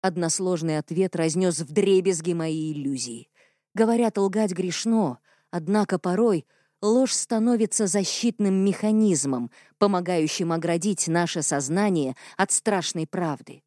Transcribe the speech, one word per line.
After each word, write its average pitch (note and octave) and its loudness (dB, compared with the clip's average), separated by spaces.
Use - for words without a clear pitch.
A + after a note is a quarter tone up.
Односложный E3 -2
ответ E3+ -2
разнёс E3+ 0
вдребезги F3+ 2
мои D#3+ -4
иллюзии. B2+ -6
Говорят, A3+ 2
лгать G3 0
грешно, F#3 0
однако F3+ 0
порой — F#3 0
ложь A#3+ 2
становится A3+ 0
защитным G3 0
механизмом, G3 2
помогающим F3+ 2
оградить E3+ -2
наше E3 0
сознание D3 0
от G3 0
страшной F3 -2
правды. D#3 -6